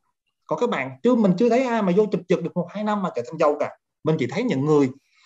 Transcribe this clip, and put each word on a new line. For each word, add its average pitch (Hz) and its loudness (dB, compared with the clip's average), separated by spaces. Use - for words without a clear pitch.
Còn 156 -4
các 240 0
bạn 139 -4
chưa, 247 4
mình 208 4
chưa 240 4
thấy 240 2
ai 233 -2
mà 185 0
vô 214 4
chụp - -2
chụp 175 2
được 156 -6
một 170 -4
hai 208 -8
năm 208 -2
mà 170 -4
trở - -4
thành 160 -12
giàu 147 2
cả. 123 -4
Mình 156 0
chỉ 123 -2
thấy 151 -4
những 143 -2
người, 147 4